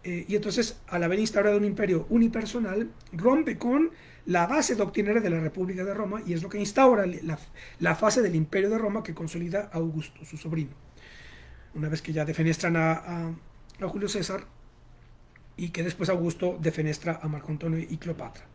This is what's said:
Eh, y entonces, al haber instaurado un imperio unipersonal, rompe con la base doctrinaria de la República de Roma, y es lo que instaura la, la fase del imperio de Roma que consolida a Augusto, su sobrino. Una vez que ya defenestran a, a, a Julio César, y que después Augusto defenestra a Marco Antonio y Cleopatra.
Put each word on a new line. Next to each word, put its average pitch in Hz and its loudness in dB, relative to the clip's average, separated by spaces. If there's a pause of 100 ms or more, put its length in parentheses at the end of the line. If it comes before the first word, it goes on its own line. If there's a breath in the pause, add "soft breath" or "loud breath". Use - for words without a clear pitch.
Eh, 175 -4
y 196 -2
entonces, 208 0 (100)
al 175 0
haber 180 2
instaurado 208 4
un 208 4
imperio 185 2
unipersonal, 226 2 (220)
rompe 233 2
con 285 2 (360 loud breath)
la 175 4
base 269 2
doctrinaria 208 2
de 196 0
la 165 2
República 180 -2
de 196 -4
Roma, 208 -4
y 175 -2
es 165 -2
lo 196 -8
que 208 -6
instaura 214 6
la, 165 -4 (400 loud breath)
la 170 4
fase 220 4
del 175 2
imperio 190 2
de 226 2
Roma 214 -2
que 165 -8
consolida 170 -4
a 165 -4
Augusto, 156 -4
su 156 -14
sobrino. 156 -4 (1040 loud breath)
Una 151 -4
vez 156 -2
que 160 -8
ya 156 0
defenestran 160 2
a, 160 4
a, 165 -4 (480)
a 190 -4
Julio 202 -4
César, 98 -4 (1080)
y 175 -6
que 165 -4
después 170 -2
Augusto 175 0
defenestra 156 -2
a 156 -4
Marco 151 -6
Antonio 160 -2
y 165 -6
Cleopatra. - -10 (100)